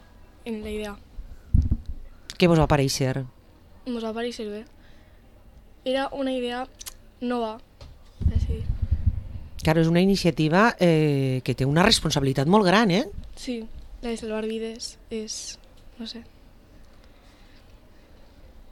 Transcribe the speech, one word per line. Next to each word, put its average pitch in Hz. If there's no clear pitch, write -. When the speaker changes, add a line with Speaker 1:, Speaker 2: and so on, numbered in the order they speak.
Speaker 1:
en 220
la 214
idea. 214
Speaker 2:
Què 180
vos 170
va 147
parèixer? 135
Speaker 1:
Mos 240
va 226
parèixer 233
bé. 208
Era 262
una 262
idea 247
nova, 240
així. -
Speaker 2:
Claro, 160
és 160
una 170
iniciativa, 180
eh, 143
que 127
té 127
una 147
responsabilitat 139
molt 208
gran, 190
eh? 202
Speaker 1:
Sí, 240
la 240
de 233
salvar 220
vides 226
és... -
no 226
sé. 233